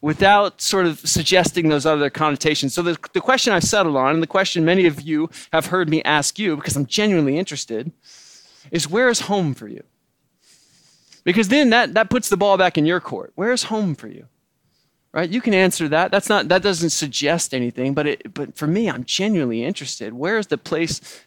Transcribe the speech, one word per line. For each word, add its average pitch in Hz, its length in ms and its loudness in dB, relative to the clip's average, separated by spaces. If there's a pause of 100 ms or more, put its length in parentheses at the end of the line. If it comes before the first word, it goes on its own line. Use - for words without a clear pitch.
without 196 600 2
sort 185 260 0
of 160 140 -2
suggesting 170 680 2
those 147 160 2
other 147 240 2
connotations. 147 640 0
So 175 100 -2
the, 170 160 -2 (140)
the 180 80 -2
question 254 320 2
I've 175 120 2
settled 170 320 0
on, 131 180 2
and 165 80 0
the 165 40 -2
question 185 380 0
many 180 220 4
of 151 140 0
you 156 280 -4 (240)
have 160 140 0
heard 180 240 -2
me 156 120 0
ask 147 360 0
you, 190 180 -2
because 147 200 -6
I'm 139 100 -2
genuinely 165 520 0
interested, 143 540 -8 (760)
is, 151 180 -4
"Where 240 220 2
is 226 100 -2
home 185 320 -2
for 113 160 -10
you?" - 140 -14 (1400)
Because 185 240 2
then 269 220 4
that, 226 220 2
that 185 160 0
puts 233 220 -2
the 196 80 2
ball 196 180 4
back 185 220 2
in 151 80 2
your 175 140 0
court. - 340 -12
Where 208 180 -2
is 247 120 -2
home 208 300 -2
for 120 140 -14
you? - 200 -20 (840)
Right? 165 180 -4
You 226 100 -2
can 226 140 0
answer 185 340 2
that. 165 220 2
That's 196 180 0
not, 202 200 2
that 175 140 4
doesn't 170 280 0
suggest 147 640 -2
anything, 127 400 -4
but 147 120 0
it, 147 280 -6
but 143 200 -10
for 156 120 -6
me, 190 240 0
I'm 123 120 -8
genuinely 139 640 -2
interested. 127 480 -8
Where 160 260 -4
is 208 100 -6
the 147 100 -2
place - 420 -4 (260)